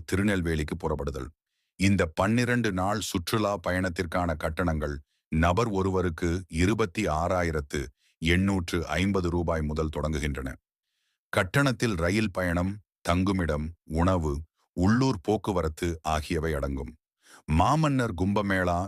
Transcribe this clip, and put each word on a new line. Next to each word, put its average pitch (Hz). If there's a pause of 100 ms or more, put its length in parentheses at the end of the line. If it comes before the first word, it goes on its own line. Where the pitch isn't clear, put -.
திருநெல்வேலிக்கு 85
புறப்படுதல். 73 (520)
இந்த 95
பன்னிரண்டு 113
நாள் 95
சுற்றுலா 101
பயணத்திற்கான 90
கட்டணங்கள் 78 (360)
நபர் 87
ஒருவருக்கு 92 (240)
இருபத்தி 101
ஆறாயிரத்து 80 (420)
எண்ணூற்று 92 (100)
ஐம்பது 90
ரூபாய் 82
முதல் 76
தொடங்குகின்றன. 73 (840)
கட்டணத்தில் 117
ரயில் 92
பயணம், 90 (300)
தங்குமிடம், 87 (260)
உணவு, 82 (420)
உள்ளூர் 110
போக்குவரத்து 90 (180)
ஆகியவை 78
அடங்கும். 69 (560)
மாமன்னர் 123
கும்பமேளா 95